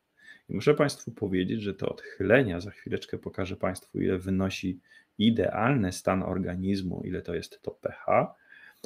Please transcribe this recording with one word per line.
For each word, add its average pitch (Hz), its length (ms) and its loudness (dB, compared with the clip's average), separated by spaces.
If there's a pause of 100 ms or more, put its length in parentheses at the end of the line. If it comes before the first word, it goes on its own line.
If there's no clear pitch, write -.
(500)
I - 60 -4
muszę 143 180 4
państwu 139 380 0
powiedzieć, 95 500 0
że 98 120 -4
te - 120 -6
odchylenia, 98 760 2
za 98 120 -8
chwileczkę - 460 -6
pokażę 95 380 -6
państwu, 95 440 -6
ile 92 180 2
wynosi 95 640 -2 (380)
idealny 131 760 2
stan 95 320 0
organizmu, 92 800 -2
ile 87 180 -6
to 87 140 -4
jest - 260 -8
to - 100 -8
P - 200 -6
H, 113 440 2 (500)